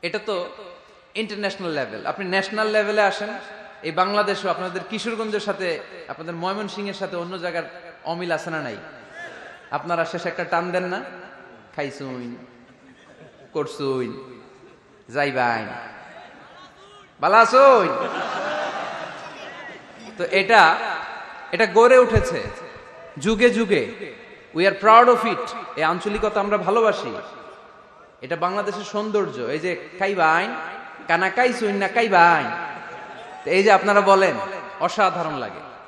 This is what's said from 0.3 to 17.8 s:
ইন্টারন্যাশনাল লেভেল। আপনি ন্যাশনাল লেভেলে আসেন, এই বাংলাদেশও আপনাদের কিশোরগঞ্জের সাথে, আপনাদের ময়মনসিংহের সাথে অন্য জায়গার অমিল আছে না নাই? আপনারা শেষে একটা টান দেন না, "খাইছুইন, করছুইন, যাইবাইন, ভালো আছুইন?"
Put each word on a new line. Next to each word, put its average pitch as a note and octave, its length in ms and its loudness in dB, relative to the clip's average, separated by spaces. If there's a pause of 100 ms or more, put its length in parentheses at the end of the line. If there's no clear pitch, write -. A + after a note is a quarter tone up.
ইন্টারন্যাশনাল G3+ 560 -6
লেভেল। A#2+ 340 -6
আপনি G3 200 -4
ন্যাশনাল G3 420 -2
লেভেলে G#3+ 340 2
আসেন, G#3 280 0 (540)
এই D#3+ 80 -6
বাংলাদেশও G3 580 0
আপনাদের F3 400 -2
কিশোরগঞ্জের A3 500 -4
সাথে, F#3 400 -4 (280)
আপনাদের E3 280 -10
ময়মনসিংহের G3+ 580 -6
সাথে F#3 220 -8
অন্য F3 240 -8
জায়গার E3 240 -4 (400)
অমিল E3+ 280 -4
আছে D#3+ 180 -4
না D#3+ 120 -4
নাই? A#2+ 140 -8 (960)
আপনারা E3 340 -2
শেষে F3 240 -6
একটা E3+ 140 -6
টান E3+ 280 -2
দেন F3+ 120 -2
না, F#3 180 -6 (760)
"খাইছুইন, C3 600 -10 (1160)
করছুইন, C#3 880 -6 (720)
যাইবাইন, B2 540 0 (1500)
ভালো F#3 160 6
আছুইন?" A#3 520 8 (2250)